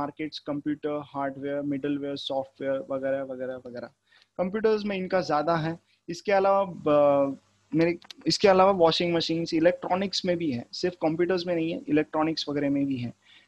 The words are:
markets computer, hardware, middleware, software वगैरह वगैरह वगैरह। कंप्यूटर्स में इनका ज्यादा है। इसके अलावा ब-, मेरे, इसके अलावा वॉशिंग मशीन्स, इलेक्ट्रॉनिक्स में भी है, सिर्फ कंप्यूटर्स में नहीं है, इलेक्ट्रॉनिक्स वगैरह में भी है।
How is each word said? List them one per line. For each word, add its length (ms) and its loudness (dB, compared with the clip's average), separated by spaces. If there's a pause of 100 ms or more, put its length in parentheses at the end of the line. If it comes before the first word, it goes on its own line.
markets 400 -8 (100)
computer, 520 -6 (140)
hardware, 460 -6
middleware, 540 -4
software 760 -6
वगैरह 320 -4
वगैरह 320 -8 (120)
वगैरह। 200 -12 (520)
कंप्यूटर्स 460 0
में 120 -4
इनका 240 0
ज्यादा 360 0
है। 220 -2 (300)
इसके 240 -6
अलावा 320 4
ब-, 760 2 (360)
मेरे, 240 2 (280)
इसके 220 4
अलावा 240 8
वॉशिंग 420 2
मशीन्स, 400 -2
इलेक्ट्रॉनिक्स 720 2
में 120 0
भी 140 -2
है, 220 -4
सिर्फ 220 -4
कंप्यूटर्स 520 0
में 80 -2
नहीं 180 -2
है, 160 -8
इलेक्ट्रॉनिक्स 600 0
वगैरह 220 -2
में 160 0
भी 100 -4
है। 180 -8 (340)